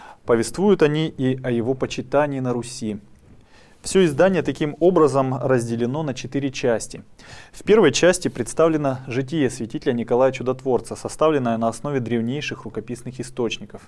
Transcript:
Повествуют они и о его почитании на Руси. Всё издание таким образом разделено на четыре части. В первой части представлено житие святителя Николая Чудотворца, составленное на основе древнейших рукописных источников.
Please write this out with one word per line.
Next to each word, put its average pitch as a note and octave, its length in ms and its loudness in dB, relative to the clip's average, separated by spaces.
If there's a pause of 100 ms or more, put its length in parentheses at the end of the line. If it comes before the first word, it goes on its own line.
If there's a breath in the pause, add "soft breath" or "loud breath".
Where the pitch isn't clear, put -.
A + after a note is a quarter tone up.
(240 loud breath)
Повествуют E3 580 2
они D3+ 260 2
и C3 340 -2
о C3 80 -4
его A#2+ 240 0
почитании C#3 680 -2
на B2+ 140 -2
Руси. A2 460 -8 (840 soft breath)
Всё F#3+ 220 4
издание E3 400 4
таким D3 340 -4
образом C#3 580 4
разделено A#2+ 680 0
на C#3 100 -4
четыре C3+ 380 -6
части. - 500 -2 (480 loud breath)
В - 140 -18
первой G3+ 260 6
части F3 380 2
представлено D3 680 0 (100)
житие C3 420 -2
святителя B2+ 420 -4
Николая A#2+ 380 2
Чудотворца, B2+ 640 -2
составленное B2+ 640 0
на A#2 100 -2
основе C3+ 320 -4
древнейших A#2+ 640 -4
рукописных A#2 560 -12
источников. A2 680 -6